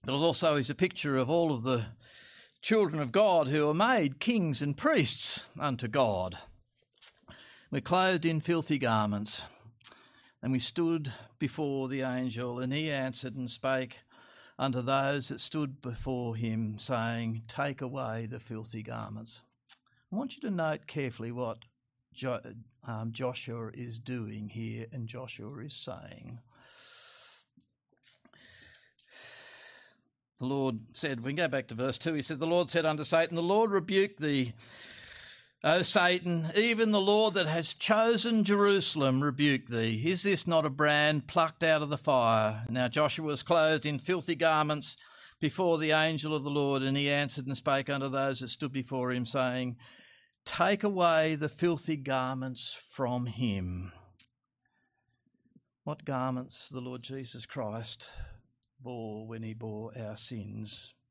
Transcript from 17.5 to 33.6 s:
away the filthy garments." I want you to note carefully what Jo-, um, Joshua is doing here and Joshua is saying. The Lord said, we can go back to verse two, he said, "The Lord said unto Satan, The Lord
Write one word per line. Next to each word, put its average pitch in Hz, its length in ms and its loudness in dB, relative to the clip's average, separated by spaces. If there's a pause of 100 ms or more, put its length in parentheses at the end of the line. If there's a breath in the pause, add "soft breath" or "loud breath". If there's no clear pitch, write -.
away 120 460 -6
the 113 120 -10
filthy 110 440 -10
garments." 110 580 -12 (680)
I 185 40 -6
want 262 200 -4
you - 60 -18
to 240 100 -4
note 160 360 -2
carefully 120 440 -6
what 120 340 -6 (480)
Jo-, 123 260 -4 (440)
um, 113 280 -6
Joshua 117 640 -6
is 120 260 -10
doing 107 480 -8
here 113 460 -8
and 117 160 -8
Joshua 120 500 -12
is 139 160 -12
saying. - 640 -14 (4000 loud breath)
The 127 60 -4
Lord 131 340 0 (140)
said, 139 260 -4
we 120 120 -4
can 143 40 -4
go 170 140 0
back 135 180 -2
to 117 80 -10
verse 127 220 -2
two, 165 160 -2
he 151 80 0
said, 139 180 -6
"The 160 80 0
Lord 175 220 2
said 165 160 2
unto 156 180 0
Satan, 165 320 2
The 170 80 0
Lord 208 280 4